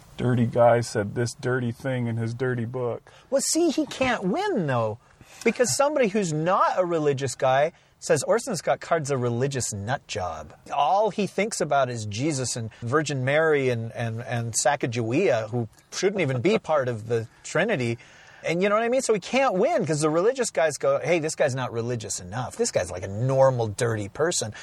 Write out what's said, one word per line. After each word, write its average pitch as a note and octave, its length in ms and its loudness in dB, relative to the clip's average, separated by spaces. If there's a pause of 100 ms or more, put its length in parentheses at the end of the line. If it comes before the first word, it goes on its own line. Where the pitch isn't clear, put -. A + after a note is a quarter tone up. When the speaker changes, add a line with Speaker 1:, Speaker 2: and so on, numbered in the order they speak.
(180)
Speaker 1:
dirty B2 280 2
guy A#2+ 340 6
said G#2+ 340 -2
this A#2+ 200 -2
dirty B2 380 -2
thing B2+ 340 -4
in A2+ 100 -2
his A2+ 180 -4
dirty B2+ 320 -2
book." A#2+ 440 -6 (200)
Speaker 2:
Well, C4+ 120 2
see, E4 280 2
he D4+ 160 0
can't B3 380 -2
win, C#4 420 0
though, A2+ 320 0 (460)
because A#3 320 2
somebody C#4+ 320 2
who's F#3 240 0
not F3+ 460 2
a F#3 60 2
religious D3 500 0
guy C#3 380 2 (260)
says, D3+ 260 2
"Orson A3 320 0
Scott C#3+ 240 -2
Card's D#3+ 300 -2
a C#3+ 60 2
religious B2 560 -2
nut G#2+ 340 -4
job. E2 460 -8 (200)
All E3 360 2
he G3 180 -2
thinks G3+ 360 -4
about C#3+ 260 2
is A#2+ 160 -6
Jesus B2+ 520 -4
and A2+ 140 -6 (120)
Virgin C#3 420 0
Mary C#3+ 460 4
and, A2+ 220 -4
and, A#2 280 -6
and A#2 320 -6
Sacagawea, B2 960 0
who A#2 180 -2 (260)
shouldn't G3+ 280 -2
even C3 220 -2
be G#3 160 2
part D3 300 0
of A2 200 -6
the A#2 180 0 (160)
Trinity." D3+ 540 -2 (480)
And E3+ 180 0
you G3+ 60 2
know G#3 80 4
what A3+ 80 2
I A#3 60 0
mean? C4 100 2
So A#3 120 0
he G#3+ 60 2
can't B3 360 0
win B3 300 2
'cause D3 180 0
the D#3 80 2
religious G#3+ 400 2
guys D#3+ 260 0
go, C#3 240 2
"Hey, D#3 180 2
this D#3 160 -2
guy's C#3+ 220 2
not B2 160 -4
religious A#2 480 -4
enough. A2 360 -8
This A#3 140 -2
guy's F2+ 220 0
like F2+ 100 -8
a G2 60 -6
normal, C3 580 4
dirty G#2+ 420 -2
person." C#3+ 440 -2 (100)